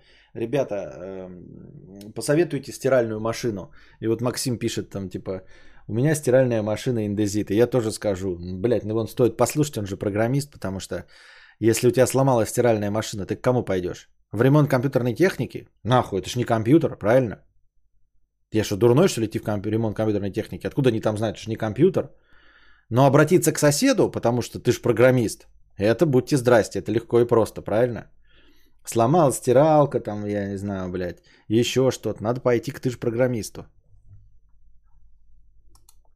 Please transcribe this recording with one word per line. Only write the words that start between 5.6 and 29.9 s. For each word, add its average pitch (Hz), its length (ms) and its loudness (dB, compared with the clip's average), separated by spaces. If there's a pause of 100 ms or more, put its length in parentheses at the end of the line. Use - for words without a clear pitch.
у 104 60 -10
меня 135 200 0
стиральная 127 480 2
машина 107 460 -2
Индезит. 101 420 -2
И 98 60 0
я 117 100 6
тоже 120 260 -2
скажу, 95 480 -4
блядь, 92 460 -2
ну, 107 80 -6
вон 110 140 -2
стоит 120 280 0
послушать, 123 440 -2
он 101 80 -6
же 95 100 -8
программист, 113 540 -2
потому 95 280 -10
что - 280 -10 (520)
если 113 280 2
у 120 40 4
тебя 123 160 4
сломалась 127 420 2
стиральная 110 420 0
машина, 107 340 -6
ты 101 100 -4
к - 60 -16
кому 127 220 0
пойдешь? 90 460 -4 (220)
В 104 100 -2
ремонт 143 280 6
компьютерной 127 440 0
техники? - 540 -2 (160)
Нахуй, 110 360 0
это - 100 -8
ж - 60 -6
не 123 80 -2
компьютер, 117 540 2
правильно? 113 480 0 (1080)
Я 107 120 0
что, 104 120 -4
дурной, 120 320 4
что - 140 -2
ли, 107 60 -2
идти 107 120 -6
в - 40 -18
комп-, 104 240 -4
ремонт 110 280 -2
компьютерной 101 360 -2
техники? 98 360 -8
Откуда 127 220 0
они 113 100 0
там 107 180 -2
знают, 107 200 -4
что - 120 -14
не 110 60 -4
компьютер? 113 540 0 (800)
Но 123 160 4
обратиться 160 480 4
к - 60 -6
соседу, 151 520 2
потому 117 300 0
что - 180 -8
ты 120 120 0
ж - 100 0
программист, 123 680 2 (300)
это 113 280 2
будьте 135 320 2
здрасте, 117 420 2
это 107 120 -6
легко 117 300 2
и 120 60 2
просто, 107 340 0
правильно? 110 500 -2 (720)
Сломалась 127 540 2
стиралка, 139 600 4